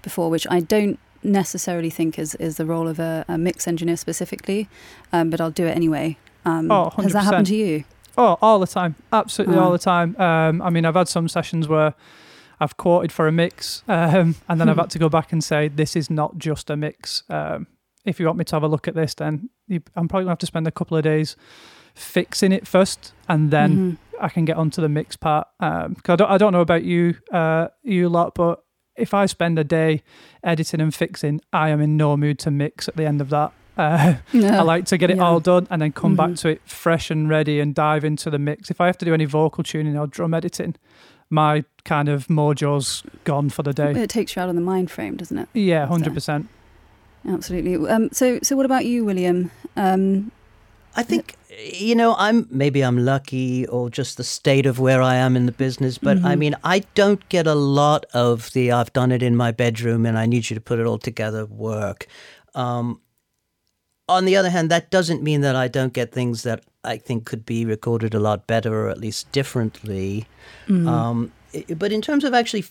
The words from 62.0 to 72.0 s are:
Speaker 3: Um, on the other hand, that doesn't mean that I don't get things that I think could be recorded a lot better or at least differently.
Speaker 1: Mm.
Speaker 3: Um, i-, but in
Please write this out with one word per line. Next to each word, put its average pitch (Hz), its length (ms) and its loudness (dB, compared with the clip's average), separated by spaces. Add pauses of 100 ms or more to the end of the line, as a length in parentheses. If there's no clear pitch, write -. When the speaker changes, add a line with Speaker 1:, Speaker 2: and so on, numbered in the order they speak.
Speaker 3:
Um, 120 460 -4 (1080)
on 185 160 4
the 190 100 4
other 185 140 2
hand, 170 200 0
that 170 220 0
doesn't 165 320 0
mean 147 180 2
that 139 140 2
I 127 120 0
don't 131 260 -2
get 123 180 -4
things 120 320 -4
that 113 180 -4 (220)
I 113 140 -6
think 113 280 -6
could 113 200 -10
be 117 200 -2
recorded 113 480 -2
a 107 60 0
lot 104 280 0
better 110 380 -2
or 101 40 -2
at - 100 -6
least 110 320 -10
differently. 107 920 -4 (420)
Speaker 1:
Mm. 175 200 2
Speaker 3:
Um, 117 440 0 (240)
i-, 165 200 -8
but 202 180 -4
in 214 80 -2